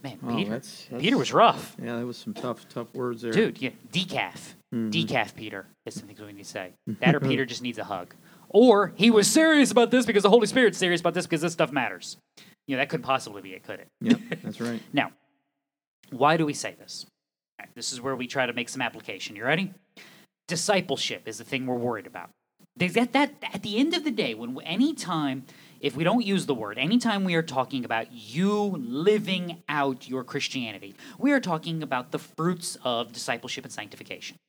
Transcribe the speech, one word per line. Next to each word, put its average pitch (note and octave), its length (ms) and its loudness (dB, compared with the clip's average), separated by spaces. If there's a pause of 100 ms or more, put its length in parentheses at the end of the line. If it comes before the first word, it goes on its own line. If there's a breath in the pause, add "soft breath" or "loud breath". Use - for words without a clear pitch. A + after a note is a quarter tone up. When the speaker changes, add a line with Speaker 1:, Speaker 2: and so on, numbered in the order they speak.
Speaker 1:
Man, C3 200 -12
Speaker 2:
Oh, A#2 120 -4
Speaker 1:
Peter, G#2 140 -2
Speaker 2:
that's, - 380 -10
that's A#2+ 140 -8
Speaker 1:
Peter A3+ 160 2
was - 140 -2
rough. - 500 6
Speaker 2:
Yeah, A#2 160 -6
that A#2+ 80 -6
was A#2+ 100 -10
some - 160 -10
tough, A#2+ 360 -8
tough A#2 260 -10
words B2 280 -6
there. A#2 100 -4
Speaker 1:
Dude, E3+ 280 2
yeah, B2+ 100 -4 (220)
decaf. C#3 640 -4 (180)
Speaker 2:
Mm-hmm. A2+ 180 -2
Speaker 1:
Decaf A2 440 -2
Peter G#2 320 -12 (180)
is A2+ 100 -12
something G2+ 260 -14
we G#2 120 -18
need G2 120 -18
to - 40 -18
say. F#2+ 260 -10 (120)
Speaker 2:
<laughs> A2 140 -8
Speaker 1:
That - 160 6
or C#3+ 40 0
Peter C3+ 240 0
just A#2+ 160 -10
needs B2 180 -8
a G2+ 60 -8
hug. F2+ 300 -10 (340 soft breath)
Or G#3 460 8
he A3 160 8
was G#3 180 8
serious D#4 440 6
about A#3 180 6
this B3 160 4
because G3+ 160 4
the G3+ 80 8
Holy G#3+ 160 8
Spirit's G#3 320 4
serious F3 220 2
about E3+ 140 0
this F3+ 120 -2
because D#3 140 0
this E3 140 -2
stuff D3+ 180 0
matters. A2 460 -6 (500 loud breath)
You C3+ 80 -2
know, B2+ 60 0
that C#3+ 60 -2
couldn't - 160 -6
possibly B2 380 -4
be F#2+ 120 -16
it, - 100 -20
could G2+ 160 -12
it? - 80 -20 (120)
Speaker 2:
Yep, A#2 200 2 (100)
Speaker 1:
<laughs> - 140 -8
Speaker 2:
that's G#2 160 -10
right. A#2 200 -6 (120)
Speaker 1:
Now, B2+ 180 0 (1000)
why C#3 260 4
do D#3+ 100 0
we C#3+ 80 -4
say G#2+ 240 -10
this? - 260 -16 (540)
All - 80 -16
right, - 80 -20
this - 180 -8
is B2+ 80 -10
where C3+ 140 -4
we B2 140 -6
try C3 180 0
to A#2+ 60 -4
make A#2+ 160 -6
some C3 140 -8
application. A2 520 -8
You G2+ 100 -10
ready? E3 280 0 (760 loud breath)
Discipleship F3 760 -2
is G#2+ 120 -10
the - 60 -14
thing C3 220 -6
we're B2+ 80 -2
worried A#2+ 320 -4
about. F2+ 240 -14 (460)
They, F3+ 120 -2
that, A#3 260 0
that, C#4+ 180 2 (220)
at - 80 -10
the G#3 160 -4
end D#4+ 160 2
of E4 100 -2
the D4+ 60 -2
day, E3+ 240 -2
when, A#2+ 280 -10
any A3+ 320 0
time, C#3+ 500 -4 (360 loud breath)
if C3+ 160 -2
we D#3+ 80 -2
don't A3+ 200 2
use F#3+ 220 0
the C#3+ 80 0
word, G#2+ 240 -6
anytime G3+ 460 2
we F3+ 100 0
are E3 80 4
talking C3 420 -2
about A2+ 280 -2
you B2 400 -2 (260)
living F3 880 0
out C#3 400 -2
your B2+ 160 -4
Christianity, A2+ 720 -6 (240 loud breath)
we C#4 140 2
are C4+ 80 4
talking E3 420 -2
about C3 300 -4
the - 60 -4
fruits - 640 -4
of A#2 280 -2
discipleship B2 520 -6
and C3+ 80 -14
sanctification - 640 -14 (120)